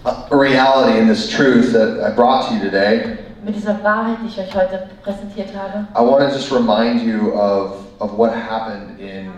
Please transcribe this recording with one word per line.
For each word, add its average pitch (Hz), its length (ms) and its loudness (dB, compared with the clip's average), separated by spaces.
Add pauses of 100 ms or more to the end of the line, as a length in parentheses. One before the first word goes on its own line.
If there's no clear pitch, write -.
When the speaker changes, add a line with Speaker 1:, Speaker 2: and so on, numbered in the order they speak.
Speaker 1:
uh, 120 60 -2 (240)
reality 131 680 4
and 113 80 6
this - 220 0
truth 123 420 4
that 110 340 2
I 104 80 -2
brought - 340 4
to 120 60 -2
you 104 60 -2
today, 98 560 0 (260)
Speaker 2:
Mit 208 140 -6
dieser 202 260 -4
Wahrheit, 220 400 0
die 226 40 -6
ich - 120 -10
euch 185 160 -8
heute 185 280 -2 (200)
präsentiert 202 540 -10
habe, 196 300 -8 (100)
Speaker 1:
I 120 100 4
wanna 139 220 4
just - 240 -4
remind 117 500 2
you 104 300 0
of, 98 440 0 (240)
of 104 180 -6
what 113 160 4
happened 110 680 -8
in 95 380 -12